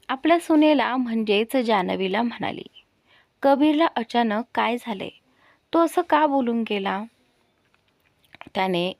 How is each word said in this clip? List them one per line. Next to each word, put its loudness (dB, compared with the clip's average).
आपल्या 2
सुनेला 4
म्हणजेच -2
जान्हवीला 0
म्हणाली, -6
"कबीरला 4
अचानक -2
काय -2
झाले? -10
तो 4
असं -2
का 2
बोलून 0
गेला? -4
त्याने -2